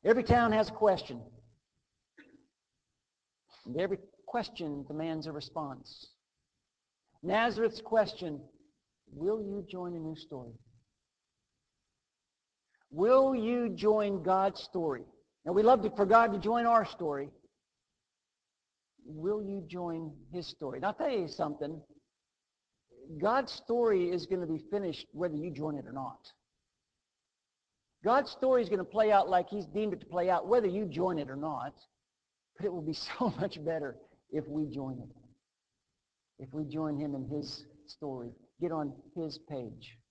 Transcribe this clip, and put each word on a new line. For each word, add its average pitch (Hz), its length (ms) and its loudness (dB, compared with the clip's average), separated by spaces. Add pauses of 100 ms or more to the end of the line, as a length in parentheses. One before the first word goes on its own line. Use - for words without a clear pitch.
Every 233 200 4
town 233 280 6
has 220 180 2
a - 40 -12
question. 180 480 2 (2500)
And 131 140 -6
every 190 180 -2 (280)
question 151 640 -6
demands 160 400 -6
a 156 40 -8
response. 143 760 -12 (1120)
Nazareth's 220 600 0
question, 180 600 0 (680)
"Will 190 300 -2
you 202 280 -8
join 180 240 -8
a 165 60 -8
new 160 160 -8
story? 120 420 -16 (2250)
Will 254 460 6
you 240 340 0
join 202 540 2
God's 190 400 2
story?" 151 420 -4 (400)
Now, 170 80 -4
we 208 100 6
love 240 200 8
to, 220 80 0
for 202 140 2
God 220 280 8
to 202 60 -2
join 233 260 0
our 226 200 6
story. 143 460 -4 (1700)
Will 185 380 -4
you 196 240 -6
join 165 480 -6 (160)
his 175 160 -8
story? 131 320 -8
Now, 180 80 -2
I'll 208 60 -2
tell 320 160 -2
you 196 180 -2
something. 151 540 -6 (1400)
God's 233 340 0
story 220 580 2
is 175 160 -2
gonna 180 220 -2
be 156 120 -2
finished 196 520 -4
whether 160 240 -4
you 160 160 -4
join 147 260 -4
it - 80 -10
or 113 60 -14
not. - 400 -10 (1700)
God's 262 280 4
story 254 320 4
is 175 60 -4
gonna 185 140 0
play 214 280 4
out 196 180 6
like 180 200 4
he's 202 160 -6
deemed 196 280 -2
it 165 60 -8
to - 60 -18
play 175 240 0
out, 170 180 2
whether 226 200 4
you 196 180 0
join 170 340 0
it 139 100 -6
or 135 60 -8
not. 143 380 -6 (840)
But 180 80 -8
it 180 80 -2
will 170 80 -6
be 156 120 -4
<laughs> - 260 -10
so 240 200 2
much 165 240 -4
better 147 340 -4 (340)
if 151 160 -4
we 151 180 -2
join 131 340 -8
it. 117 100 -14 (1300)
If 131 140 -14
we 151 120 -4
join 151 320 -4
him 147 160 -4
in 131 140 -6
his 143 380 -8 (200)
story, 127 460 -10 (280)
get 165 120 -2
on 147 220 -2 (220)
his 160 220 -6
page. 120 600 -12 (140)